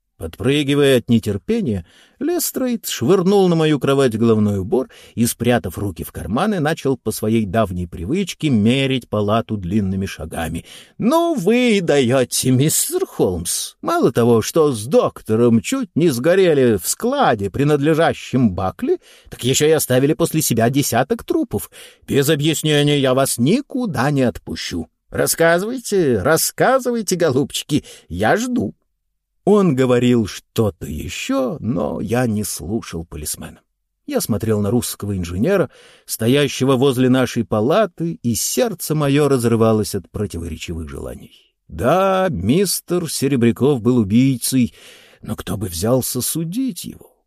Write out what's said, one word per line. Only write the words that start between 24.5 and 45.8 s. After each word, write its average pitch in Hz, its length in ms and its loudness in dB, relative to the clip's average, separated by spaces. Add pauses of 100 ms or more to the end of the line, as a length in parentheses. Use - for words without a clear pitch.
Рассказывайте, 170 1120 0
рассказывайте, 220 960 0
голубчики, 147 640 0 (260)
я 107 280 0
жду". 233 400 -4 (680)
Он 190 300 4
говорил 123 520 2
что-то - 600 -4
ещё, 233 760 -4
но - 400 -4
я 123 260 -2
не 104 180 -2
слушал 87 600 -8
полисмена. - 560 -12 (460)
Я 277 140 -2
смотрел 107 400 -2
на 101 100 0
русского 104 460 -2
инженера, 107 540 0 (360)
стоящего 131 680 2
возле 127 320 2
нашей 123 360 2
палаты, 165 800 0
и 117 120 -2
сердце 220 600 -4
моё 147 340 2
разрывалось 113 640 2
от 92 160 -8
противоречивых 82 800 -8
желаний. - 640 -16 (140)
Да, 185 640 0
мистер 165 800 -2
Серебряков 131 720 2
был 123 180 2
убийцей, 120 760 2 (480)
но 107 140 -8
кто - 200 -6
бы 98 120 -6
взялся 113 520 -2